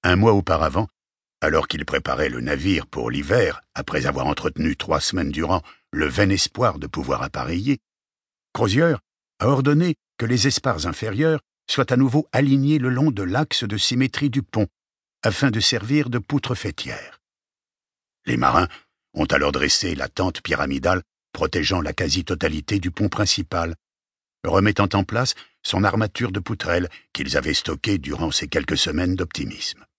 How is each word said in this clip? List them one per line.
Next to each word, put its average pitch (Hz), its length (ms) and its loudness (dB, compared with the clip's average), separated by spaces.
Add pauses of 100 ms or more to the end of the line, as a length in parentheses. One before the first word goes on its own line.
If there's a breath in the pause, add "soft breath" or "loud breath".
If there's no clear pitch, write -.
Un 87 140 4
mois 107 160 6
auparavant, 82 560 2 (520)
alors 78 280 2
qu'il - 160 -6
préparait 65 440 -2
le 60 120 -6
navire 73 460 0
pour 58 240 -6
l'hiver, 73 500 0 (140)
après - 320 -4
avoir 67 200 -2
entretenu 76 500 -2
trois 78 240 0
semaines 78 300 -2
durant 78 320 -2 (300 loud breath)
le 76 140 -2
vain 95 240 2
espoir 98 480 0
de 69 80 -8
pouvoir 65 360 -4
appareiller, 87 580 -2 (720)
Crozier 127 420 2 (440)
a 107 80 0
ordonné 147 500 4 (200)
que 113 100 -4
les 117 200 2
esparres 95 400 0
inférieures 110 540 0 (300)
soient 127 220 2
à 123 40 4
nouveau 135 360 4
alignées 139 460 4
le 127 100 0
long 135 220 2
de 101 120 -4
l'axe 117 420 -2
de 107 120 -4
symétrie 127 540 0
du 135 120 0
pont, 107 240 0 (560)
afin 120 280 2
de 107 100 0
servir 123 500 0
de 120 80 -2
poutres 127 380 -2
faîtières. - 640 -10 (1040)
Les 62 120 -2
marins 65 320 4 (460 loud breath)
ont 78 100 0
alors 71 260 2
dressé 71 460 0
la 67 120 -6
tente 92 340 -4
pyramidale 71 600 0 (300)
protégeant 82 480 0
la 73 120 -6
quasi-totalité 78 840 -2
du 92 140 -4
pont 104 160 0
principal, 87 680 -2 (680)
remettant 98 480 4
en 101 100 2
place 120 320 -2 (300 loud breath)
son 98 180 0
armature 101 480 0
de 95 80 -4
poutrelles 90 500 -2 (240 loud breath)
qu'ils 69 240 -6
avaient 73 180 0
stockée 85 440 -2
durant 73 320 -4
ces - 160 -2
quelques 76 320 -2
semaines 87 380 0
d'optimisme. - 680 -8 (140)